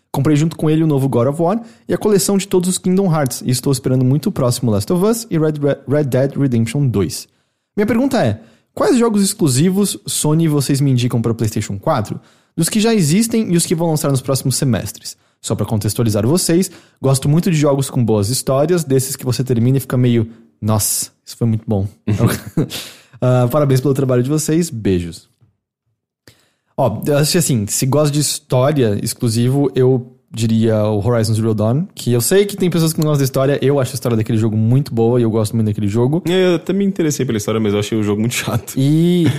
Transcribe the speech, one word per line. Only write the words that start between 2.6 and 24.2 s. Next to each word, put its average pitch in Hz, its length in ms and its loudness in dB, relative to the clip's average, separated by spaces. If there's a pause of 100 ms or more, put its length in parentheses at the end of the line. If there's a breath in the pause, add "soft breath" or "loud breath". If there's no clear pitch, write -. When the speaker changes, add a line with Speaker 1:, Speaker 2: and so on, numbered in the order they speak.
Speaker 1:
os 185 100 -2
Kingdom 185 340 0
Hearts. 147 320 -2
E 123 60 -2
estou 131 220 0
esperando 131 320 0
muito 139 240 0
o 196 40 -2
próximo 123 380 -2
Last 98 220 -2
of 180 120 0
Us 226 240 0
e 180 80 -4
Red, 156 240 0
Red, 143 180 0 (100)
Red 147 160 2
Dead 127 320 0
Redemption 135 500 0
dois. 101 400 -2 (500)
Minha 208 100 0
pergunta 240 380 0
é, 107 140 0 (340 loud breath)
quais 294 240 2
jogos 220 260 2
exclusivos 185 840 0
Sony 156 400 0
vocês 147 340 0
me 139 120 2
indicam 123 280 0
para 113 120 0
o - 20 -6
PlayStation 110 460 -4
quatro? 135 400 -2 (360 soft breath)
Dos 165 120 -2
que - 120 -2
já 226 140 2
existem 214 580 0
e 170 40 4
os 165 100 0
que 185 80 -2
vão 170 160 0
lançar 156 200 0
nos 131 120 0
próximos 131 340 -2
semestres. - 600 -4 (240)
Só - 140 -6
pra 104 100 -2
contextualizar 107 640 -2
vocês, 175 420 0 (320 loud breath)
gosto 135 280 0
muito 165 200 2
de 165 80 2
jogos 139 320 2
com 123 160 0
boas 107 240 2
histórias, 147 540 0
desses 131 320 -2
que - 100 -12
você 127 200 -2
termina 123 320 2
e 135 40 -2
fica - 160 -4
meio, 120 300 2 (340 loud breath)
"Nossa, - 520 -2 (120)
isso - 120 -18
foi 120 100 -2
muito 110 180 0
bom." 101 220 -2 (200)
<laughs> - 1120 -4
Ah, 127 300 2
parabéns 139 300 2
pelo 135 140 0
trabalho 127 280 2